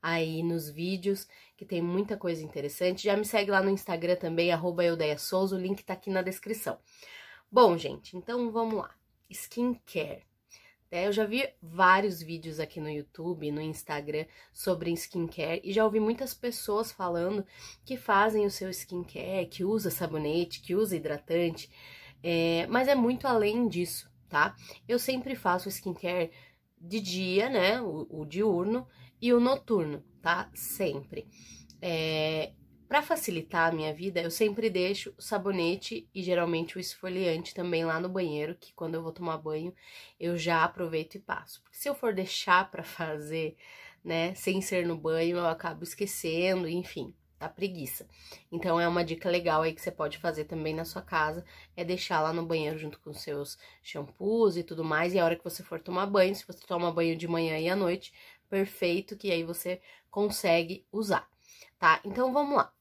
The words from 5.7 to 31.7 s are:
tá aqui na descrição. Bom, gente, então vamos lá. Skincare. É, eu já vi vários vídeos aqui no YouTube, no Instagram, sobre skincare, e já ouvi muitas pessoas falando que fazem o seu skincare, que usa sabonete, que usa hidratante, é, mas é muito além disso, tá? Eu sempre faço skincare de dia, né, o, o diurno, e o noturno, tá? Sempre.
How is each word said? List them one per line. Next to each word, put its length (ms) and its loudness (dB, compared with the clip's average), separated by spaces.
tá 80 -4
aqui 160 -10
na 120 0
descrição. 560 -6
Bom, 280 8
gente, 400 -8
então 340 -4
vamos 240 0
lá. 180 -6
Skincare. 1000 -4
É, 160 -2
eu 60 2
já 140 2
vi 200 0
vários 600 6
vídeos 400 -8
aqui 180 -6
no 100 -4
YouTube, 640 -6
no 80 -2
Instagram, 640 -4
sobre 400 -2
skincare, 680 -4
e 120 -6
já 100 4
ouvi 160 4
muitas 340 0
pessoas 600 -4
falando 520 -2
que 140 -8
fazem 480 4
o 60 0
seu 180 -8
skincare, 800 -6
que 180 -4
usa 260 2
sabonete, 680 -2
que 140 -4
usa 200 2
hidratante, 760 -2
é, 460 2
mas 180 2
é 80 6
muito 320 2
além 400 2
disso, 420 -4
tá? 260 4
Eu 100 2
sempre 380 -2
faço 320 0
skincare 640 -4
de 220 -4
dia, 480 0
né, 320 4
o, 280 -4
o 160 -8
diurno, 640 2
e 120 4
o 80 8
noturno, 640 0
tá? 320 0
Sempre. 720 -6